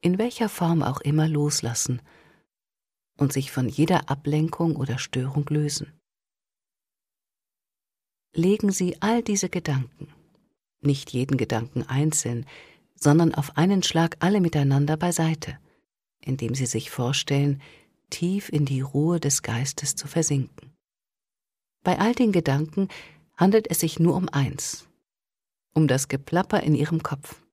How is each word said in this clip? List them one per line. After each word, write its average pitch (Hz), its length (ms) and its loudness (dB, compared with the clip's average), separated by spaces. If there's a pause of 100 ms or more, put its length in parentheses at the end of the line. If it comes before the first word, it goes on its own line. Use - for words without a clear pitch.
in 180 160 2
welcher 220 320 -2
Form 165 340 0
auch 131 160 -4
immer, 156 280 2
loslassen 147 720 -2 (1160)
und 139 140 0
sich 135 200 -4
von 123 180 -2
jeder 160 400 0
Ablenkung 151 640 0
oder 131 220 -4
Störung 135 520 -4
lösen. 147 440 -2 (2500)
Legen 196 380 2
Sie 180 300 -2
all 226 220 2
diese 185 260 -2
Gedanken, 135 640 -4 (680)
nicht 139 300 0
jeden 135 260 0
Gedanken 117 460 -2
einzeln, 127 640 -2 (500)
sondern 160 380 4
auf - 240 -4
einen 185 260 2
Schlag 165 360 0
alle 196 220 2
miteinander, 143 560 2
beiseite, 160 600 -2 (600)
indem 131 360 -4
Sie 131 100 -2
sich - 260 -4
vorstellen, 139 680 0 (480)
tief 190 400 -4
in 147 160 0
die 131 160 -2
Ruhe 151 380 0
des 143 220 0
Geistes 131 540 -4
zu - 120 -10
versinken. - 640 -2 (1120)
Bei 180 160 0
all 226 140 2
den 233 180 4
Gedanken 160 580 0 (460)
handelt 220 340 4
es - 100 -2
sich 160 200 -2
nur 170 160 4
um 185 140 -2
eins, - 580 -4 (880)
um 156 140 4
das 131 200 2
Geplapper 170 540 -2
in 156 140 4
Ihrem 156 260 0
Kopf. - 400 -10 (120)